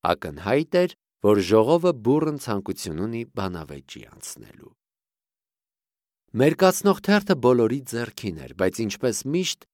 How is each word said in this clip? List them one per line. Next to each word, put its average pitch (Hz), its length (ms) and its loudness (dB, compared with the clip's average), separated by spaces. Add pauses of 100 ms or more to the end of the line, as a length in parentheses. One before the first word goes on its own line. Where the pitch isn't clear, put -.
Ակնհայտ 90 760 -2
էր, 180 160 0 (280)
որ 104 180 6
ժողովը 120 540 4
բուռն 147 440 0
ցանկություն 95 640 -6
ունի 117 240 -6
բանավեճի 80 800 -10
անցնելու։ - 680 -20 (1600)
Մերկացնող 180 680 2
թերթը 202 360 2
բոլորի 123 460 2
ձեռքին 110 580 -8
էր, 64 140 -16
բայց, 92 240 0
ինչպես 113 460 -4
միշտ 170 500 -6